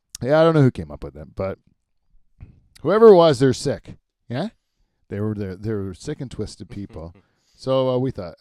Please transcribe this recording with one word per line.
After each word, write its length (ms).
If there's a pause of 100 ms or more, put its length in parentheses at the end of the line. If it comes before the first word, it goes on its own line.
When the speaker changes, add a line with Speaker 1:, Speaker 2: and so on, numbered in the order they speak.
(220)
Speaker 1:
Yeah, 180
I 40
don't 120
know 80
who 80
came 180
up 140
with 120
it, 200
but 240 (1200)
whoever 280
it 60
was, 240
they're 140
sick. 440 (320)
Yeah, 200 (600)
they 100
were 160
the, 220
they 160
were 200
sick 280
and 100
twisted 380
people. 500
Speaker 2:
<laughs> 40 (360)
Speaker 1:
So, 300
uh, 80
we 140
thought 300